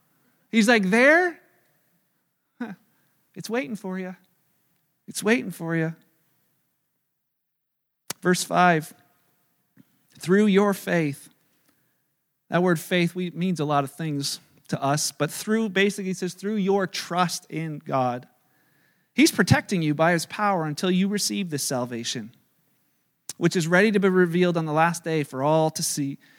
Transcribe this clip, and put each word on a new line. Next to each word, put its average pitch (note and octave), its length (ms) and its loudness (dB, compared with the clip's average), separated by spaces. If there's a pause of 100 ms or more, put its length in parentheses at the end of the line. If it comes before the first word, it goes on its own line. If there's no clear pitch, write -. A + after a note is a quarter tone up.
(520)
He's A3 160 4
like, G#3 240 4
"There? D4+ 500 4 (1160)
<laughs> G#3+ 160 -10 (580)
It's F#3 160 -14
waiting B3 260 -4
for F#3 220 -8
you. F#3 180 -8 (920)
It's - 160 -10
waiting G#3+ 280 0
for E3 240 -6
you." D#3+ 200 -2 (2250)
Verse F3 220 2
five, E3+ 500 2 (1300)
"Through G3 260 4
your G3 300 4
faith." E3 540 -4 (1200)
That E3+ 120 0
word F3 180 2
faith, F3 360 -2
we, F3+ 160 -6
means E3+ 280 -2
a D3 60 -2
lot C#3+ 180 2
of C3 80 -10
things C#3+ 480 -6 (280)
to - 140 -6
us, C#3 300 -2
but D3 200 -4
through, A3 380 -2
basically G3 420 -2
it F3+ 60 -8
says, F3+ 180 -8
"Through G#3 220 -6
your G3 280 0
trust - 640 -4
in D#3 300 -8
God. C3 480 -2 (880)
He's D4+ 160 4
protecting G#3 500 2
you D3+ 140 0
by D#3+ 160 4
his E3 160 0
power G3 380 -2
until D#3 260 -2
you F#3 160 2
receive G3+ 420 -4
this C#3+ 140 -6
salvation, A#2+ 720 -6 (1000)
which E3+ 180 0
is E3 120 0
ready F#3+ 240 4
to G3+ 80 2
be F#3+ 100 4
revealed F3+ 480 2
on D#3+ 80 -2
the D3+ 80 -4
last E3 300 2
day D#3+ 200 -2
for C3 200 -6
all D#3 280 2
to - 100 -8
see. C#3 380 -6 (200)